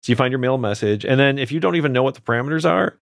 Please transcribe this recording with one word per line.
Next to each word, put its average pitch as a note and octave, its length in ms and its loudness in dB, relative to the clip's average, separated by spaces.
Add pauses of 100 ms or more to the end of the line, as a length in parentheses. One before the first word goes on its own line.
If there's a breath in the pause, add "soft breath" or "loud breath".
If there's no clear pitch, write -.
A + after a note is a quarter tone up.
So B2 100 0
you A#2 40 2
find B2+ 160 2
your C3 60 -2
mail B2+ 180 0
message, G#2 480 -2
and C3+ 160 2
then C#3 180 2
if C3 140 -6
you D#3+ 80 -2
don't F3 160 0
even D3 160 0
know B2 100 2
what C3+ 120 0
the - 80 -20
parameters C#3+ 460 -2
are - 280 0 (120)